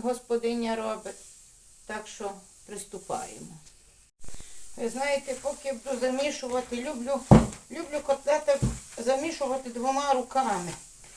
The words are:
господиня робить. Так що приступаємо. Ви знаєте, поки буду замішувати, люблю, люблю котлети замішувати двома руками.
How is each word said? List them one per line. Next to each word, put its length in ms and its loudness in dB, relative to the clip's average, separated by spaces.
господиня 760 0
робить. 400 -4
Так 160 -6
що 240 -6
приступаємо. 920 -8
Ви 120 -2
знаєте, 520 0
поки 320 -2
буду 260 -2
замішувати, 760 0
люблю, 440 -2
люблю 340 -6
котлети 540 4
замішувати 720 0
двома 440 2
руками. 580 2